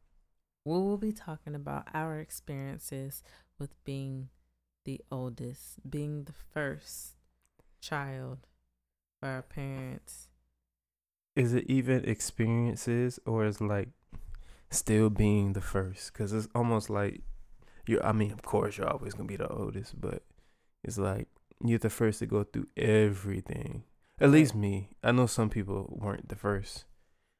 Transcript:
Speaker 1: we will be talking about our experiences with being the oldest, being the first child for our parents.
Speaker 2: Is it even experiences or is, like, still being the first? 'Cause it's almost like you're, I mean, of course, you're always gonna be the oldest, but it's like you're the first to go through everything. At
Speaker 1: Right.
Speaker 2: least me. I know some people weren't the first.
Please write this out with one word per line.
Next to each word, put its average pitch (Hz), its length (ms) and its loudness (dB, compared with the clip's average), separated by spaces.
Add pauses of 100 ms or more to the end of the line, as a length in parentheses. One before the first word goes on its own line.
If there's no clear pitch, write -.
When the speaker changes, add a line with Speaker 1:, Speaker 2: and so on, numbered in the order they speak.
(640)
Speaker 1:
we 156 100 0
will 196 240 2
be 214 140 -2
talking 156 420 -10
about 143 380 -6
our 156 280 -4
experiences 139 1000 -10 (360)
with 143 120 -8 (140)
being 135 440 -8 (560)
the - 160 -8 (100)
oldest, 127 680 -8 (100)
being 147 360 -6
the 156 80 -14
first - 840 -8 (640)
child 135 680 -8 (760)
for 135 80 -6
our 131 140 -6
parents. 135 840 -10 (1040)
Speaker 2:
Is 123 200 4
it 123 140 2
even 131 360 4
experiences 117 1200 0
or 113 220 2
is, 104 140 -2
like, 104 280 0 (840)
still 110 400 6
being 104 440 4
the 95 60 -2
first? 95 540 -4
'Cause 101 180 -4
it's 110 220 -2
almost 117 360 2
like 101 320 -2 (640)
you're, - 180 4
I 110 80 4
mean, 104 200 2
of 107 100 -12
course, - 340 0
you're - 120 -2
always - 260 -4
gonna 101 140 -8
be 98 80 -6
the 110 120 -4
oldest, 104 520 -6
but - 240 -6 (600)
it's 117 140 -6
like 98 300 -2 (360)
you're 117 140 4
the 110 120 0
first 110 300 2
to 110 60 -2
go 104 180 2
through - 320 -6
everything. 104 1080 2 (340)
At 143 80 8
Speaker 1:
Right. 139 80 12
Speaker 2:
least 151 200 8
me. 101 480 -2
I 117 100 4
know 123 140 6
some 113 240 0
people 98 360 -4 (140)
weren't 101 280 -6
the 101 80 -8
first. 101 480 -2 (560)